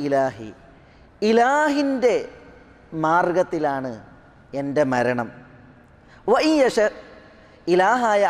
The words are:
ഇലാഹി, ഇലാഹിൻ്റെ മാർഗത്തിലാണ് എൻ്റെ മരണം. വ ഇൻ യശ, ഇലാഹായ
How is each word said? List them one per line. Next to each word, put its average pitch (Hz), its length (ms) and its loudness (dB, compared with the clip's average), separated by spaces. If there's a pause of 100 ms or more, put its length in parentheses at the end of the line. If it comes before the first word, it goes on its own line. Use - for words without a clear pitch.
ഇലാഹി, 131 440 -2 (800)
ഇലാഹിൻ്റെ 269 840 2 (920)
മാർഗത്തിലാണ് 160 840 -2 (680)
എൻ്റെ 139 240 -2 (100)
മരണം. 123 360 -2 (1000)
വ - 20 4 (140)
ഇൻ 311 160 2
യശ, 233 160 0 (920)
ഇലാഹായ 208 560 2